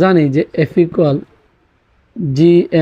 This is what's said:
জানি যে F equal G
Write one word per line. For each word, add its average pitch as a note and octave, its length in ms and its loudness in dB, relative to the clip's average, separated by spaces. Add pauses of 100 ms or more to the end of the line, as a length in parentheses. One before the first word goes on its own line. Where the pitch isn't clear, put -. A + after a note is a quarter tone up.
জানি F3+ 180 2 (120)
যে D3+ 60 0 (280)
F - 40 -20 (100)
equal D#3+ 340 -2 (1200)
G - 20 -2 (420)